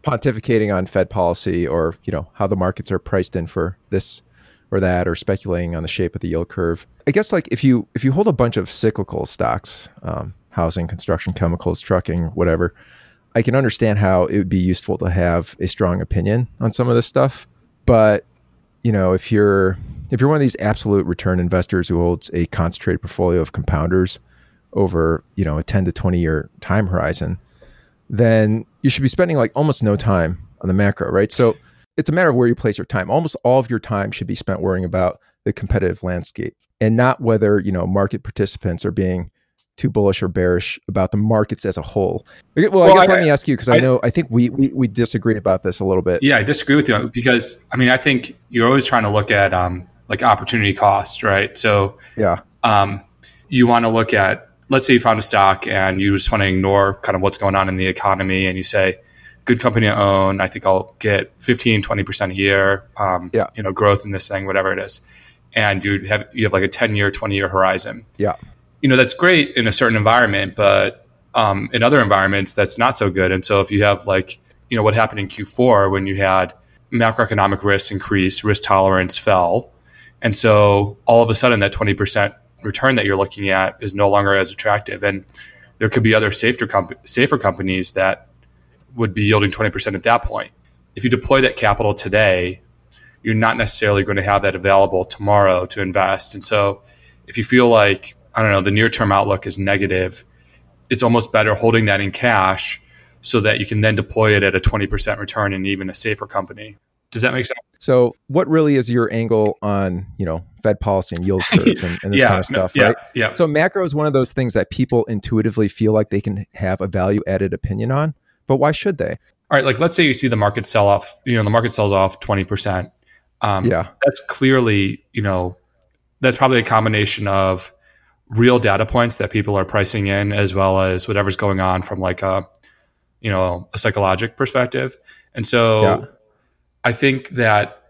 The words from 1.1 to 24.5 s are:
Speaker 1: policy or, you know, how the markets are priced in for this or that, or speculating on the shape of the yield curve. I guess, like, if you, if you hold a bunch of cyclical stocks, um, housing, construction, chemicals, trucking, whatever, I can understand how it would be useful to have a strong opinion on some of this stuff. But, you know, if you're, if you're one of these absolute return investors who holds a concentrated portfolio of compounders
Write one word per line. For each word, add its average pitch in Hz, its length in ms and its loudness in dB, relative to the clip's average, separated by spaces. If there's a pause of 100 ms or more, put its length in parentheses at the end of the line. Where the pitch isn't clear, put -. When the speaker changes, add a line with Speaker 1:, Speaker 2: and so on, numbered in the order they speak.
Speaker 1:
policy 87 560 -2
or, 82 260 -2 (100)
you - 80 -6
know, 82 220 -6
how 101 140 -2
the 98 80 -2
markets 92 360 -4
are 95 60 0
priced - 380 -4
in 85 100 -4
for 85 320 -6 (140)
this - 320 -6 (480)
or 101 80 0
that, 90 280 0
or 85 60 -2
speculating 87 640 -4
on 80 80 -6
the 80 40 -8
shape - 280 -4
of - 60 -10
the 85 60 -6
yield 82 220 -4
curve. 85 380 -4 (200)
I 139 40 2
guess, 208 200 -2
like, 180 200 -2
if 123 120 -2
you, 127 300 2
if 110 100 -4
you 135 80 2
hold 196 160 0
a 170 60 2
bunch 120 240 0
of 95 120 -4
cyclical - 580 -4
stocks, - 600 -6 (140)
um, 80 320 -8 (160)
housing, 85 380 -4
construction, 87 460 -6
chemicals, 85 460 -4
trucking, 87 500 -2
whatever, 85 440 0 (640)
I 117 80 2
can 123 100 0
understand 113 460 0
how 92 260 2
it 101 140 -2
would 95 100 -2
be 95 80 0
useful 90 400 -2
to 87 140 -2
have 87 480 0
a 92 80 -4
strong 90 340 -2
opinion 110 460 -2 (120)
on 117 140 -2
some 123 160 0
of 117 60 2
this 117 100 2
stuff. - 420 -2 (380)
But, 110 400 4 (580)
you 117 80 0
know, 92 220 2
if - 180 -4
you're, 98 460 4 (320)
if 123 100 -2
you're 139 100 4
one 156 80 2
of 147 40 0
these 131 180 0
absolute 104 460 0
return 90 340 -2
investors 90 480 -2
who 85 120 0
holds 85 340 -2
a 85 140 -2
concentrated - 560 -4
portfolio 90 380 -2
of 78 100 -6
compounders 87 680 -2 (540)